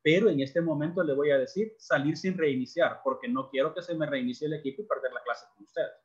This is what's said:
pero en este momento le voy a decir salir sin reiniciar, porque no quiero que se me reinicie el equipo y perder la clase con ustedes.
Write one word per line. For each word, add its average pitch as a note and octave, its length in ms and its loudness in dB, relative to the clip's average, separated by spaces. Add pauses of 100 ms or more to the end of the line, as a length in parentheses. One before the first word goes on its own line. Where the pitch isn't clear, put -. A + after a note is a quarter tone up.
pero F#3 280 6
en D3 120 2
este C3+ 180 0
momento E3 440 0
le D3 100 0
voy C#3+ 180 2
a C#3 60 6
decir F3+ 400 -2
salir D#3 400 0
sin F#3 200 -4
reiniciar, C#3 640 0
porque B2+ 260 -2
no C3 200 -4
quiero C#3 240 0
que F3+ 80 -8
se E3+ 140 -6
me D#3 100 -2
reinicie C3 420 -4
el D#3 60 -2
equipo C#3 280 -6
y - 40 -10
perder - 280 -4
la - 100 -10
clase A#2 220 -6 (100)
con - 80 -20
ustedes. - 300 -6 (120)